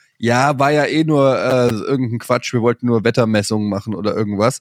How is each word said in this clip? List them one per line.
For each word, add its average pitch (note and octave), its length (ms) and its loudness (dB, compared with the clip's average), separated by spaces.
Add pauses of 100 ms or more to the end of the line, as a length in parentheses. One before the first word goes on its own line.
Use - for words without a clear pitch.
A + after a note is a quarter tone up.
(180)
ja, B2 400 2
war C#3 140 2
ja D3+ 140 2
eh D3+ 180 0
nur, C#3 340 2
äh, B2 300 2
irgendein A#2 500 -4
Quatsch, - 340 -4
wir A#2+ 80 0
wollten A#2 260 0
nur A2+ 180 2
Wettermessungen A2 640 0
machen G2+ 260 -6
oder G2+ 220 -4
irgendwas. G#2 440 0